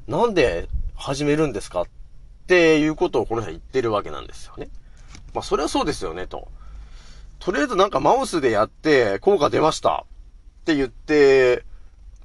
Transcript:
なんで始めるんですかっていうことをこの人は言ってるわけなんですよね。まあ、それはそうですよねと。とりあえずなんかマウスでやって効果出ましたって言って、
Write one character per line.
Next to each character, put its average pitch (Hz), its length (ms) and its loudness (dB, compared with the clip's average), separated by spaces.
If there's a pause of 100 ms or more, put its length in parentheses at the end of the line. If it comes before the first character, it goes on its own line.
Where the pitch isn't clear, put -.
な 180 200 0
ん 220 60 -2
で 113 360 0 (260)
始 143 300 -4
め 147 100 2
る 156 120 0
ん 127 60 -6
で 101 60 -6
す - 100 -12
か 90 120 -2
っ - 40 -2 (600)
て 165 320 6
い 151 100 2
う 156 80 -2
こ 175 140 0
と 143 120 0
を 98 40 0
こ 113 100 -4
の 117 60 -4
人 101 60 -8
は 80 40 -10
言 82 80 -14
っ - 20 -20
て 131 200 -4
る 117 100 -2
わ 101 120 -2
け 82 80 -12
な 71 100 -10
ん - 60 -14
で - 60 -16
す - 120 -16
よ - 120 -20
ね。 - 120 -12 (640)
ま 120 60 -4
あ、 - 40 -10
そ - 140 -2
れ - 60 -2
は 339 60 -4
そ 277 120 -2
う 254 40 -2
で 147 80 -4
す 98 120 -8
よ 82 80 -8
ね 90 140 -10
と。 - 220 -14 (880)
と 180 120 -6
り 262 100 -2
あ - 20 2
え 294 40 -2
ず 247 80 -6
な 190 120 4
ん - 20 -2
か 143 100 -2
マ 185 220 2
ウ 262 60 -4
ス 170 140 -4
で 127 100 2
や 107 140 2
っ - 40 -14
て 120 500 2
効 196 200 2
果 143 100 2
出 120 100 0
ま 151 120 2
し - 80 -8
た - 260 -2 (560)
っ - 40 -20
て 160 100 0
言 135 100 0
っ 117 40 -10
て、 135 760 4 (600)